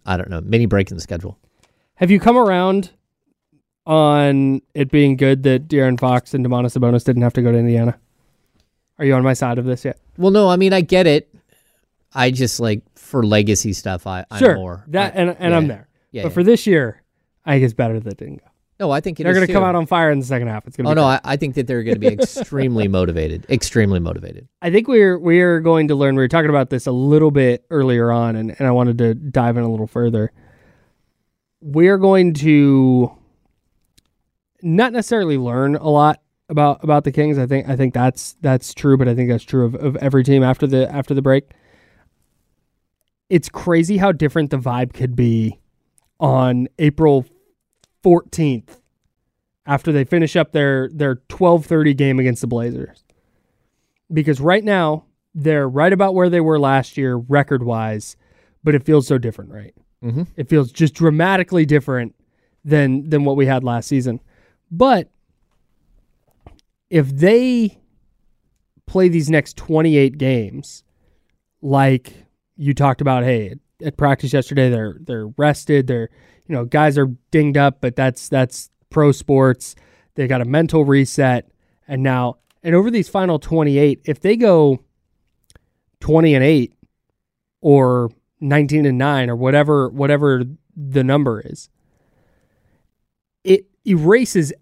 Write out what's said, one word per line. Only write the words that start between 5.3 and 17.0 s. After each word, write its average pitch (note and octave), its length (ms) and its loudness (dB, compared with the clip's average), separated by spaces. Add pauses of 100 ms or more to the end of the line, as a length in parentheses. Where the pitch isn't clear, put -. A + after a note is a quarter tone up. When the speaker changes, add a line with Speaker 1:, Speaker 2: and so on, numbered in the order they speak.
Speaker 2:
that C3+ 260 0
De'Aaron C3 280 0
Fox B2+ 360 -2
and C3 120 -2
Domantas B2 320 -2
Sabonis A#2+ 280 0
didn't B2 160 0
have A#2+ 140 2
to B2+ 60 0
go A#2+ 120 2
to A#2+ 40 2
Indiana? A#2 400 0 (1000)
Are D3+ 60 -2
you C3+ 80 2
on B2+ 100 2
my C3 100 2
side B2 260 -4
of A#2+ 40 -4
this B2+ 220 -6
yet? C3 120 -10 (200)
Speaker 1:
Well, F#3 140 2
no, G3+ 180 4
I F3+ 80 2
mean, F#3+ 160 2
I F#3 80 2
get F3+ 260 2
it. D3 260 2 (800)
I C3 180 0
just, B2+ 280 -4
like, A2 220 -4 (140)
for B2 300 -4
legacy G#2+ 460 0
stuff, F#2 340 -10
I, F#2 240 -10
I'm G#2+ 100 -10
Speaker 2:
Sure, G#3+ 160 4
Speaker 1:
more, F#2 340 -10
Speaker 2:
that, F#3+ 260 -4
Speaker 1:
I, - 20 -8
Speaker 2:
and, F3 220 -2
and E3+ 160 0
I'm D#3+ 80 2
Speaker 1:
yeah. D3+ 60 -2
Speaker 2:
there. G#2 180 -14 (240)
Speaker 1:
Yeah, C3 120 -10
Speaker 2:
But E3 60 -6
Speaker 1:
yeah. - 40 -10
Speaker 2:
for F3 100 0
this A3 240 2
year, C#3+ 340 0 (440)